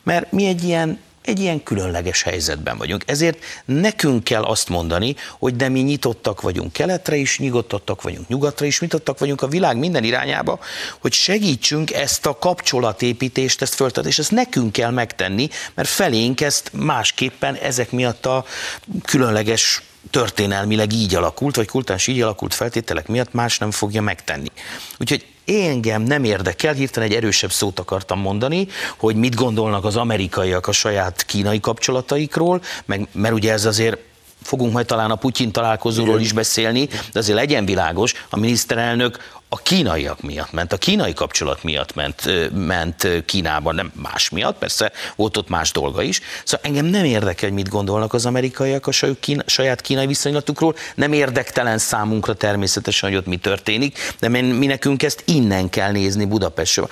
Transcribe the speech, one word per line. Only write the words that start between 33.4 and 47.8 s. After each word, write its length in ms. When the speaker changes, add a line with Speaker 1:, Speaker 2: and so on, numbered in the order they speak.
Speaker 1:
ez 140
azért, 320
fogunk 320
majd 120
talán 260
a 40
Putyin 360
találkozóról 600
Speaker 2:
Igen. 120
Speaker 1:
is 60
beszélni, 540
de 340
azért 180
legyen 280
világos, 480
a 100
miniszterelnök 1080
a 60
kínaiak 680
miatt 300
ment, 220
a 40
kínai 360
kapcsolat 500
miatt 320
ment, 300
ö, 240
ment, 540
ö, 220
Kínában, 500
nem 200
más 340
miatt, 280
persze 340
volt 220
ott 120
más 220
dolga 300
is. 200
Szóval 220
engem 200
nem 180
érdekel, 460
hogy 80
mit 120
gondolnak 440